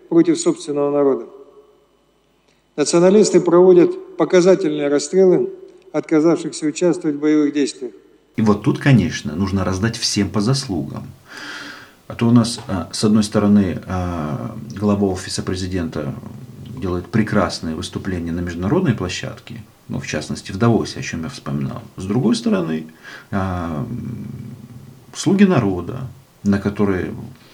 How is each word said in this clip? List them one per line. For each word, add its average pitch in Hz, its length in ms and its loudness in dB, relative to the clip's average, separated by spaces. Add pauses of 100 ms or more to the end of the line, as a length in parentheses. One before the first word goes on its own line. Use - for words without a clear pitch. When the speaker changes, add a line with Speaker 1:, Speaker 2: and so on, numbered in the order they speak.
Speaker 1:
против 165 320 4
собственного 143 520 -2
народа. 135 340 2 (1500)
Националисты 180 640 4
проводят 175 760 4
показательные 170 680 2
расстрелы 147 640 2 (420)
отказавшихся 156 720 0
участвовать 151 520 0
в - 20 -12
боевых 151 340 2
действиях. 131 380 -4 (460)
Speaker 2:
И 113 40 0
вот 104 220 2
тут, 139 160 0
конечно, 87 560 2
нужно 95 300 -2
раздать 95 320 -2
всем 98 320 -2
по 107 120 -2
заслугам. 101 600 -4 (1040)
А - 80 -12
то 117 120 0
у 117 40 4
нас, 117 360 4
а, 92 240 -6
с - 120 -4
одной 107 200 4
стороны, 104 640 2
а, 85 680 -4 (180)
глава 101 340 2
офиса - 360 -4
президента 90 720 -4 (640)
делает 90 300 -4
прекрасные 90 680 0
выступления 87 560 -6
на 85 80 -4
международной 98 540 0
площадке, - 680 -8 (280)
ну, 101 100 -6
в - 80 -10
частности, - 460 -8
в 95 40 -8
Давосе, 104 420 2
о - 40 -8
чём 82 200 -8
я 78 60 -8
вспоминал. 71 520 -8 (160)
С 95 80 -10
другой 139 300 2
стороны, 82 500 -2 (460)
а, 90 580 -4
м, - 380 -10 (840)
"Слуги 196 300 2
народа", 101 640 2 (360)
на 101 140 2
которые, 98 560 -2 (400)